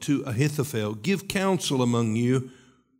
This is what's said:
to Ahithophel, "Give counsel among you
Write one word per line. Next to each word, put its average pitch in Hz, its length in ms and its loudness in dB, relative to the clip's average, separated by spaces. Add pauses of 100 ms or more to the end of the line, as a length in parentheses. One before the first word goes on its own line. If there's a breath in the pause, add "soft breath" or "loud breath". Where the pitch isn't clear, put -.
to 139 220 0
Ahithophel, 120 720 0
"Give 156 320 -2
counsel 190 560 0
among 117 320 2
you 127 340 0 (500 loud breath)